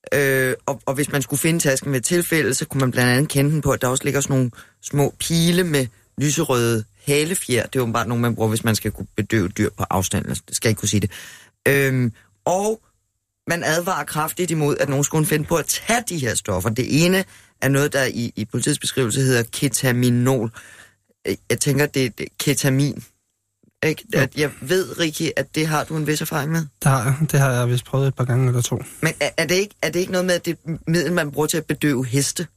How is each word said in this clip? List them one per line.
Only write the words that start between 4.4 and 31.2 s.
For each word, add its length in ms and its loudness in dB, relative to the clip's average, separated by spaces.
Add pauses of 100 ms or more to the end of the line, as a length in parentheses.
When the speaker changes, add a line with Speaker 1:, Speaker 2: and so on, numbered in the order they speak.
Speaker 1:
små 380 0
pile 440 2
med 240 0 (300)
lyserøde 680 2 (220)
halefjer. 600 0
Det 100 -14
er 80 2
åbenbart 240 -2
nogle, 140 0
man 140 0
bruger, 140 0
hvis 140 -2
man 120 2
skal 160 -4
kunne 240 -12
bedøve 320 0
dyr 300 -2
på 120 -2
afstand. 380 0
Altså, 200 -6
det 80 -10
skal 120 -2
jeg 40 4
ikke 80 -2
kunne 100 -4
sige 100 2
det. 120 -2 (560)
Øhm, 440 2 (340)
og 360 0 (680)
man 160 -2
advarer 400 0
kraftigt 480 -4
imod, 260 0
at 120 0
nogen 140 0
skulle 220 0
finde 200 0
på 100 0
at 100 0
tage 440 -2
de 80 -6
her 180 -2
stoffer. 340 -2
Det 360 2
ene 180 2 (380)
er 80 2
noget, 240 2
der 120 0
i, 300 -4
i 100 -4
politiets 340 -2
beskrivelse 420 -2
hedder 300 4
ketaminol. 1000 2 (760)
Øh, 80 -2 (140)
jeg 100 -2
tænker, 260 2
det, 320 -2
det 80 -8
er 40 -18 (100)
ketamin. 640 0 (840)
Ikke? 180 -2 (120)
Speaker 2:
Jo. 40 4
Speaker 1:
At 160 0
jeg 160 -2 (100)
ved, 380 -2
Rikke, 400 -2
at 160 -6
det 120 0
har 160 0
du 140 -6
en 100 -2
vis 140 -2
erfaring 300 -4
med. 80 0
Speaker 2:
Det 320 0
har 120 2
jeg. 120 2 (160)
Det 80 4
har 120 4
jeg 180 0
vist 160 0
prøvet 220 0
et 80 -2
par 80 -2
gange 240 2
eller 140 2
to. 220 -2 (180)
Speaker 1:
Men 180 0
er, 180 0
er 80 0
det 100 0
ikke, 260 0
er 80 0
det 100 0
ikke 120 -2
noget 140 0
med, 100 2
at 100 -4
det 120 -2 (100)
er 60 -6
et 140 -8
middel, 260 2
man 180 0